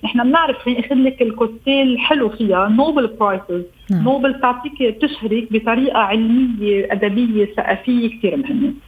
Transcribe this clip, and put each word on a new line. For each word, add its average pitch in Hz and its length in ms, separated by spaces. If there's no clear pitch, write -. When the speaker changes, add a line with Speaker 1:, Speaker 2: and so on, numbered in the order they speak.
Speaker 1:
نحن 233 200
بنعرف، 294 340
خليني 240 280
أخذ 277 100
لك 262 260
الكوتيل 240 720
الحلو 240 360
فيها، 202 400
نوبل 269 380
برايسز، 190 560
Speaker 2:
نعم. 180 120
Speaker 1:
نوبل 262 380
تعطيك، 247 600
تشهرك 233 500
بطريقة 226 480
علمية، 220 920
أدبية، 208 540
ثقافية 233 600
كتير 196 200
مهمة. - 360